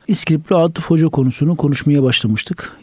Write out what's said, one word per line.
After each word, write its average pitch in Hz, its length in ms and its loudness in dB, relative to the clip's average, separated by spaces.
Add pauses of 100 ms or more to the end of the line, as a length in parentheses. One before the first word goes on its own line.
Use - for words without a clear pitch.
İskilipli 160 480 0
Atıf 165 340 0
Hoca 160 180 4
konusunu 147 480 0
konuşmaya 143 480 0
başlamıştık. - 800 -2